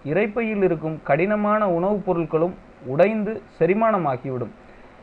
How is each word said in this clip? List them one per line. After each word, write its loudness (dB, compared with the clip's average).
இரைப்பையில் 0
இருக்கும் 0
கடினமான 2
உணவுப் 0
பொருட்களும் 0
உடைந்து 0
செரிமானமாகிவிடும். 0